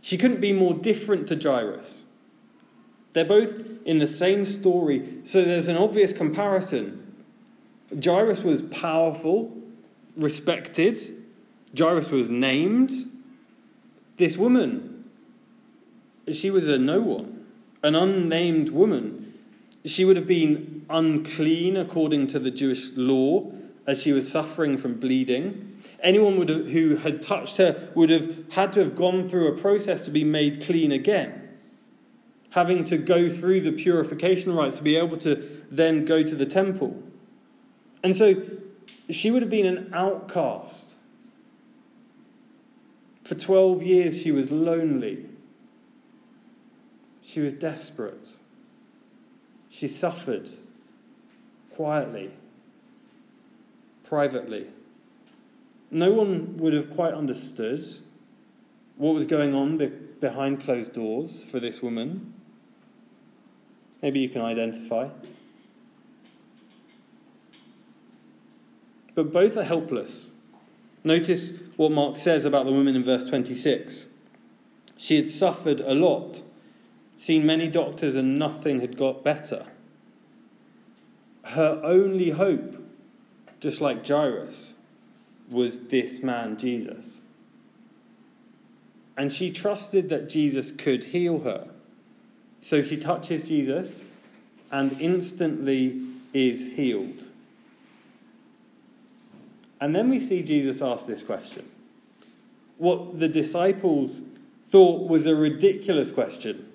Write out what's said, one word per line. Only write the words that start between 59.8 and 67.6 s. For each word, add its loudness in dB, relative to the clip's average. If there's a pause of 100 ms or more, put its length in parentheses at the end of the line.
behind -6
closed -4
doors -8
for -6
this -10
woman. -8 (1700)
Maybe -2
you -2
can -6
identify. -4 (4000)